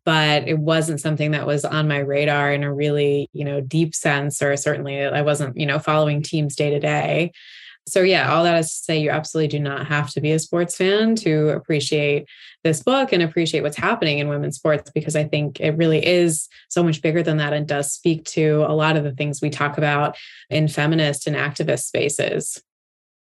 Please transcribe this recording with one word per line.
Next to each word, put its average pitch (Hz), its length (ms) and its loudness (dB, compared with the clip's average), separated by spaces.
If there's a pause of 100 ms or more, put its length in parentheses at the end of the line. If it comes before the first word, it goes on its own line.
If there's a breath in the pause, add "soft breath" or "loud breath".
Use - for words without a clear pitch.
But 151 420 2
it 160 140 0
wasn't 156 400 0
something 151 320 0
that 147 160 -2
was 147 160 0
on 151 240 0
my 147 120 0
radar 143 520 0
in 143 120 0
a 143 100 -2
really, 143 580 0
you 147 140 -6
know, 143 160 -4
deep 160 340 0
sense, 147 460 -2
or 143 160 0
certainly 139 480 -4
I 139 160 -2
wasn't, 147 340 -2
you 156 120 -2
know, 143 120 0
following 151 420 2
teams 151 320 -2
day 147 180 0
to 147 100 0
day. 151 500 0 (580 loud breath)
So 190 120 2
yeah, 160 320 4
all 165 100 4
that 170 160 4
is 160 80 0
to - 160 -10
say, 160 160 -2
you 151 120 0
absolutely 156 360 -2
do 147 140 -2
not 139 260 -6
have 147 240 -2
to - 80 -4
be 151 140 2
a 160 60 2
sports 175 360 -2
fan 214 400 2
to 156 360 2
appreciate 147 760 0 (380 loud breath)
this 160 180 0
book 262 300 2
and 175 100 4
appreciate 160 380 0
what's 147 160 -4
happening 170 420 0
in 143 80 -2
women's 147 300 -4
sports, 151 360 0
because 156 220 -2
I 151 80 2
think 147 380 -4
it 156 160 0
really 160 280 4
is 175 440 2 (180 loud breath)
so 180 160 0
much 160 180 2
bigger 165 220 2
than 160 140 0
that 147 160 0
and 151 120 -2
does 143 280 -4
speak 160 320 -2
to 151 420 2
a 156 80 0
lot 156 220 2
of 147 80 0
the 143 80 -4
things 143 280 -4
we 151 80 -2
talk 147 280 -4
about 147 400 0 (320 loud breath)
in 156 180 2
feminist 151 600 0
and 147 100 -2
activist 143 460 -2
spaces. - 800 -4 (640)